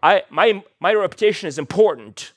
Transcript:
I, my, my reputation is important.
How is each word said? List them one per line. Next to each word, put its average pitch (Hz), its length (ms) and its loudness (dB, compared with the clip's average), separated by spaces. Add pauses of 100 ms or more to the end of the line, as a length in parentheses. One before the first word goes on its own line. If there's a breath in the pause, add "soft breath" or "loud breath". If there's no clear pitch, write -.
I, 185 280 4
my, 190 340 0 (160)
my 196 140 0
reputation 202 540 -2
is 139 100 -10
important. 147 800 -2